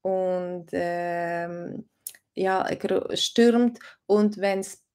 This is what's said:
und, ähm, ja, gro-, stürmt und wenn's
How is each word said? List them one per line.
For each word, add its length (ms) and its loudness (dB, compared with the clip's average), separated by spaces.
und, 680 -2
ähm, 1160 -4
ja, 280 0
gro-, 420 -2
stürmt 640 4
und 320 4
wenn's 460 -2